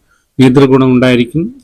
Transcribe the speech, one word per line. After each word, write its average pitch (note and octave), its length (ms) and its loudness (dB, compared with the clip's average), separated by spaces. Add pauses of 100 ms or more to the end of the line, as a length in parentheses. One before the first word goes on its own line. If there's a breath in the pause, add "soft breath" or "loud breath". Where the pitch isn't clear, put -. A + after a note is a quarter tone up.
(400)
നേതൃഗുണം C3 520 2
ഉണ്ടായിരിക്കും, B2 720 -2